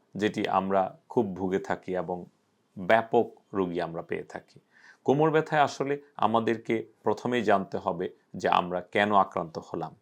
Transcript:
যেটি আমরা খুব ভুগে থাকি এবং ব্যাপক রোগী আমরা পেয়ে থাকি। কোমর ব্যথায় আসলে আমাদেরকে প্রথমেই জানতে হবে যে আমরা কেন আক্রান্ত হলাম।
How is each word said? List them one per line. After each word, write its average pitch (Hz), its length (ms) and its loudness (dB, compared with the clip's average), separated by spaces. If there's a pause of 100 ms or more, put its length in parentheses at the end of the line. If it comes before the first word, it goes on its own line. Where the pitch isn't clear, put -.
(140)
যেটি 101 340 0
আমরা 95 500 0 (100)
খুব 101 280 0
ভুগে 92 220 -2
থাকি 92 380 -6
এবং 90 280 -6 (540)
ব্যাপক 113 520 2 (240)
রোগী 90 260 -2
আমরা 82 220 -8
পেয়ে 82 200 -8
থাকি। - 380 -16 (440)
কোমর 151 260 4
ব্যথায় 156 320 2
আসলে 139 380 -2 (160)
আমাদেরকে 113 680 0 (180)
প্রথমেই 123 400 -2
জানতে 98 360 2
হবে 90 300 -4 (260)
যে 92 140 -4
আমরা 90 320 2
কেন 104 340 0
আক্রান্ত 92 440 0
হলাম। 80 440 -10